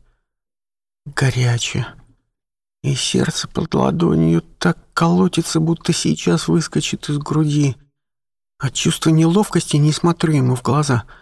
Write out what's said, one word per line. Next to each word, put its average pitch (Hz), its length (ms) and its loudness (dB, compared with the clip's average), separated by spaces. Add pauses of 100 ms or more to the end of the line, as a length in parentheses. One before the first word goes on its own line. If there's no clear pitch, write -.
(1080)
Горячее. 123 800 -2 (960)
И 139 140 -2
сердце - 500 -2
под - 280 -6
ладонью 160 680 2 (160)
так - 180 0 (180)
колотится, 170 680 0
будто 165 320 0
сейчас 156 560 -2
выскочит - 600 -2
из 147 100 -2
груди. 147 580 0 (840)
От 135 160 -6
чувства - 360 0
неловкости 165 680 2
не 147 160 4
смотрю 170 420 0
ему 127 220 2
в - 60 -12
глаза. 131 420 0 (180)